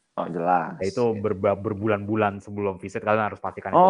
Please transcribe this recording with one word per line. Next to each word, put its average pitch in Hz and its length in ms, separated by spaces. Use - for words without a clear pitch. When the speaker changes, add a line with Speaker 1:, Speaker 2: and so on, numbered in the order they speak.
Speaker 1:
Oh, 85 80
jelas. 85 560
Speaker 2:
Ya, 95 80
itu 117 240
berba-, 101 400
berbulan-bulan 101 880
sebelum 101 400
visit 104 240
kalian 107 240
harus - 80
pastikan 98 320
Speaker 1:
Oh, 156 80
Speaker 2:
itu 180 120